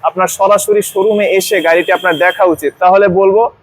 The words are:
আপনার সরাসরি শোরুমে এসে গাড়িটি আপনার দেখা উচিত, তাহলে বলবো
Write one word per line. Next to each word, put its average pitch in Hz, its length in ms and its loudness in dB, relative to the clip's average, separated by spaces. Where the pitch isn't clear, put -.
আপনার 185 200 -2
সরাসরি 202 440 0
শোরুমে 208 340 0
এসে 190 180 -2
গাড়িটি 165 300 0
আপনার 175 180 -2
দেখা 180 280 0
উচিত, 147 200 -4
তাহলে 190 240 4
বলবো 196 240 2